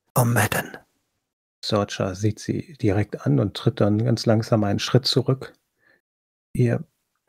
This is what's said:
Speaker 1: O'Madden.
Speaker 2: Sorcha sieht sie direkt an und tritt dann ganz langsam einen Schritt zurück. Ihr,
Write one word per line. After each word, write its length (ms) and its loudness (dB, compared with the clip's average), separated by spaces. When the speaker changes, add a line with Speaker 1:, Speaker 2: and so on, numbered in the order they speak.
Speaker 1:
O'Madden. 640 0
Speaker 2:
Sorcha 500 -2
sieht 240 -2
sie 440 -8
direkt 440 0
an 140 4
und 160 -2
tritt 240 0
dann 240 2
ganz 220 0
langsam 380 2
einen 140 -2
Schritt 280 2
zurück. 480 -2
Ihr, 320 0